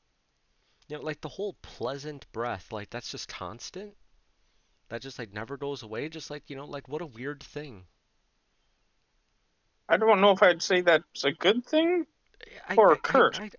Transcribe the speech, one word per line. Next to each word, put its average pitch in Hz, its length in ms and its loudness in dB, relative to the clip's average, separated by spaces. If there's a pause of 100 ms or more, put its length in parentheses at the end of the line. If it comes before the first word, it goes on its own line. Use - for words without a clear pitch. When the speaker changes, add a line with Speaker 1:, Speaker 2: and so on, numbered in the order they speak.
(880)
Speaker 1:
You 147 100 -10
know, 135 60 -12
like, 151 160 -6
the 147 100 -10
whole 196 320 -8
pleasant 139 720 -10
breath, 113 400 -6
like, 104 180 -10
that's - 220 -12
just - 160 -12
constant? 131 680 -14 (960)
That 120 120 -10
just, 131 180 -14
like, 104 140 -12
never 113 240 -10
goes 143 260 -8
away? 113 240 -8
Just, 160 220 -14
like, 147 200 -14
you 131 60 -12
know, 143 100 -14
like, 143 220 -14
what 151 140 -8
a 170 60 -10
weird 135 360 -12
thing. 131 420 -14 (2000)
Speaker 2:
I 170 80 4
don't 214 240 4
know 202 100 8
if 190 120 4
I'd 175 180 6
say 185 200 2
that's 175 440 2
a 143 60 2
good 220 340 2
thing 330 400 2 (640)
Speaker 1:
I, 185 60 -4
Speaker 2:
or 202 160 8
a 151 40 6
Speaker 1:
I, - 0 -
I, - 20 2
Speaker 2:
curse. - 420 2
Speaker 1:
I, 208 200 -10